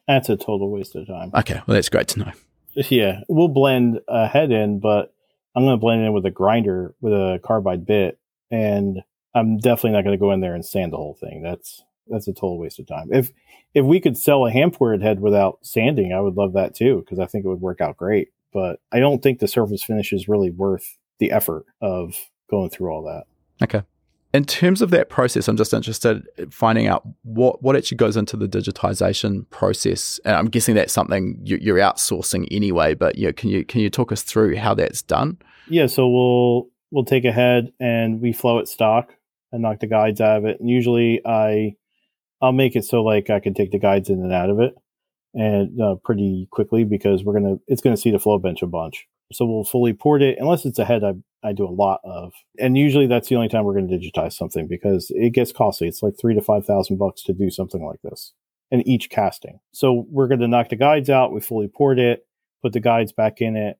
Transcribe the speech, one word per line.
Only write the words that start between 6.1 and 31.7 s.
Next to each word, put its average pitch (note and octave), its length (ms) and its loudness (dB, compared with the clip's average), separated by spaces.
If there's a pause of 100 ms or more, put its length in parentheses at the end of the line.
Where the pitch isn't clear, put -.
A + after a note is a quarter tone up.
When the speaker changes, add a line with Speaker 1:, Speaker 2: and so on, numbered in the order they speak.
Speaker 1:
with G2 140 0
a - 20 0
grinder F#2+ 720 0
with A2 120 0
a F#2+ 300 0
carbide G2 440 -2
bit, G3+ 320 0 (320)
and G2+ 500 -2 (320)
I'm A2 240 2
definitely A#2 360 2
not G2+ 100 2
gonna G2 160 0
go G2+ 120 2
in F#2+ 100 0
there F2+ 120 -4
and F2 100 -8
sand F#3 300 -4
the - 40 -8
whole D2+ 220 -12
thing. D#2 220 -14
That's, - 420 -12 (220)
that's A2 220 -8
a F#2+ 60 -6
total F2+ 260 -6
waste E2 180 -12
of - 80 -18
time. D2+ 260 -12
If, C3 200 2 (420)
if C#3+ 100 4
we E3 160 4
could B2+ 160 2
sell C#3 300 4
a A2+ 60 0
hand-ported B2 500 2
head G#2+ 180 2
without G2+ 440 2
sanding, A2 500 0
I F#2+ 80 -2
would G2 140 -2
love F#2+ 180 0
that F#2+ 220 -2
too, A#2 340 2
'cause F#2 80 -8
I F#2 80 -2
think G2+ 180 -8
it F#2+ 60 -4
would F2+ 100 -4
work F2+ 220 -6
out D2+ 160 -4
great. F#2+ 300 -2 (260)
But F#2 280 -4 (100)
I A#2 80 2
don't C3+ 240 2
think B2+ 160 2
the G#2 80 0
surface G#2 360 -2
finish G#2+ 300 -4
is F#2 140 -4
really G2+ 240 0
worth F#2+ 480 -4 (180)
the - 140 0
effort E2 340 -2 (160)
of F2+ 340 -6 (360)
going F#2+ 180 -2
through F2 240 -8
all D#2 120 -8
that. D#2 180 -12 (400)
Speaker 2:
Okay. G#2+ 180 -2 (520)
In C#3+ 100 2
terms F#3 380 0
of F3+ 100 2
that - 160 2
process, A#2+ 400 -2
I'm A2 80 0
just A2 180 0
interested A2 540 -2 (100)
in - 140 -12
finding A2+ 360 2
out F#2+ 200 -2 (160)
what, A#2+ 400 0
what C3+ 140 2
actually - 180 -4
goes A2 220 2
into G#2 180 -2
the G2+ 140 -4
digitization G2 1000 -2
process. - 760 -4
And G#2 100 2
I'm F#2 120 2
guessing A2+ 280 2
that's F#2+ 160 2
something F#2+ 500 -2
you, G2 200 -4
you're F#2+ 160 2